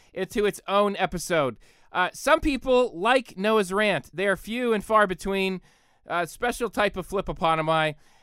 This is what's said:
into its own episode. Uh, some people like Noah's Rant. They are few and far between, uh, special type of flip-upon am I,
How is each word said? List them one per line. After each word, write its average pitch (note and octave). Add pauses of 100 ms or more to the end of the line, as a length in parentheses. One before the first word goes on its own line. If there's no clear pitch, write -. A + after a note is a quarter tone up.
(140)
into F#3+
its F#3+
own G3+
episode. E3 (340)
Uh, F3+
some D#4
people B3+
like A#3+
Noah's G3+
Rant. G3
They F#3
are G3
few A#3
and G#3
far G#3+
between, F#3+ (480)
uh, E3+
special A#3
type G#3
of F#3
flip-upon E3
am D#3
I, D#3 (260)